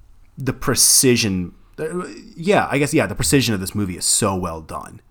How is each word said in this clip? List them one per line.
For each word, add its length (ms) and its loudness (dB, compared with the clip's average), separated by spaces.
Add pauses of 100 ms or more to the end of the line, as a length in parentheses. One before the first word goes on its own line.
(380)
the 160 -4
precision, 1000 2 (260)
uh, 260 -6 (320)
yeah, 340 2
I 60 0
guess, 160 0
yeah, 140 4
the 80 -6
precision 380 2
of 60 -2
this 160 -8
movie 220 -2
is 80 -6
so 300 2
well 260 -6
done. 500 -14